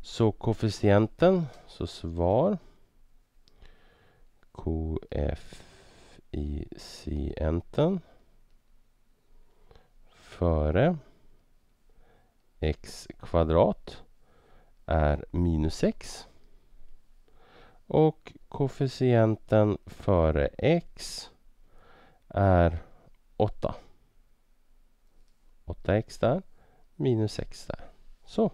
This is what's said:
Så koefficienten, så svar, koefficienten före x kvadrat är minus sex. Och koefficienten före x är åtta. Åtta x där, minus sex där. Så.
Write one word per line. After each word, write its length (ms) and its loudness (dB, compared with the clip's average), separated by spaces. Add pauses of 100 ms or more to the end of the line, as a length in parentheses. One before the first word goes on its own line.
Så 300 0
koefficienten, 1120 2 (220)
så 200 -10
svar, 680 0 (1900)
koefficienten 3500 -6 (2000)
före 920 0 (1600)
x 480 -6 (120)
kvadrat 840 0 (840)
är 460 0
minus 440 0
sex. 520 -4 (1600)
Och 460 0 (140)
koefficienten 1400 2
före 720 2
x 720 -2 (960)
är 500 4 (600)
åtta. 380 -2 (1900)
Åtta 320 -2
x 200 -4
där, 240 0 (540)
minus 380 0
sex 320 -10
där. 240 -12 (360)
Så. 280 -2